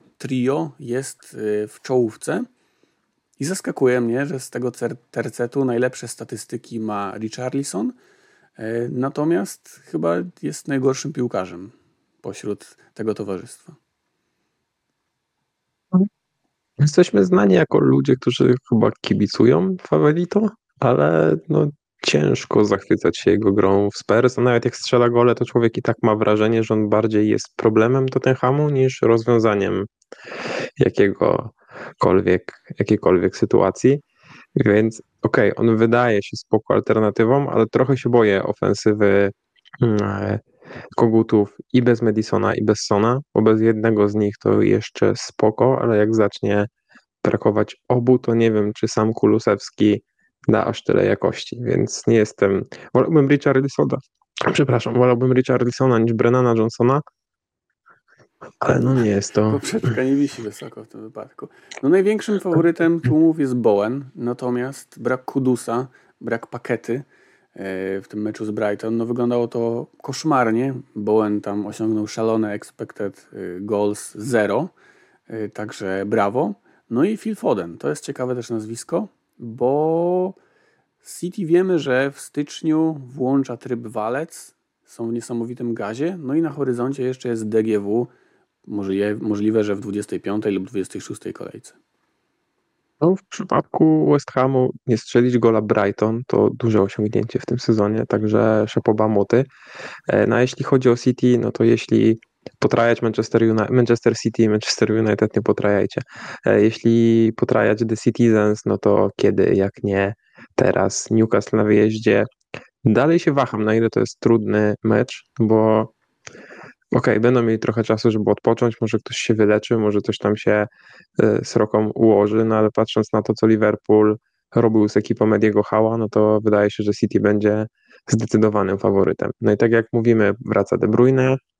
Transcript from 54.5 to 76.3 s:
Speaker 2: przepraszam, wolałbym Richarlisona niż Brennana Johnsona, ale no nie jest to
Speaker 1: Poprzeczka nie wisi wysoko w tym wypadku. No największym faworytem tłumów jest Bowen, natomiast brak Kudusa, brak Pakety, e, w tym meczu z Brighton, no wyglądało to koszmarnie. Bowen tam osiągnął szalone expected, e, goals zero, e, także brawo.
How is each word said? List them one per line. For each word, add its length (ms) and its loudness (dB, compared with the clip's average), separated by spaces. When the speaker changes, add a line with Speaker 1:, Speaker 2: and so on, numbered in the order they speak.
Speaker 2:
przepraszam, 400 0
wolałbym 400 2
Richarlisona 640 2
niż 140 0
Brennana 440 2
Johnsona, 440 0
ale 200 2
no 140 2
nie 160 2
jest 240 0
to 180 2
Speaker 1:
Poprzeczka 520 -2
nie 120 0
wisi 260 -2
wysoko 420 -14
w 40 -20
tym 140 -18
wypadku. 460 -16
No 60 0
największym 500 2
faworytem 600 2
tłumów 380 2
jest 160 -2
Bowen, 500 0
natomiast 840 -8
brak 260 -4
Kudusa, 600 -4
brak 260 -8
Pakety, 460 -6
e, 100 -6
w 60 -20
tym 140 -10
meczu 240 -8
z 60 -6
Brighton, 460 -4
no 80 -4
wyglądało 420 -2
to 400 -6
koszmarnie. 720 -2
Bowen 460 0
tam 240 -6
osiągnął 420 -4
szalone 440 -2
expected, 800 -12
e, 280 -12
goals 540 -4
zero, 540 -2
e, 220 -10
także 560 -8
brawo. 480 -2